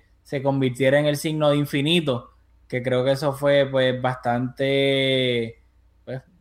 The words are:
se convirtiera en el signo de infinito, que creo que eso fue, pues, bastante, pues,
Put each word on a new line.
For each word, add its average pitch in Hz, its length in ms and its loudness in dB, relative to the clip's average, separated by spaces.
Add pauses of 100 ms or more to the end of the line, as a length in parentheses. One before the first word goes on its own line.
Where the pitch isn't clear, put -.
(240)
se 139 180 -8
convirtiera 135 580 2
en 147 60 2
el 147 120 0
signo 151 320 0
de 143 80 4
infinito, 147 720 0 (360)
que 127 140 -6
creo 127 220 0
que 135 80 2
eso 135 220 -2
fue, 143 360 2
pues, 127 320 0
bastante, 127 1600 -2 (420)
pues, 117 200 -12 (180)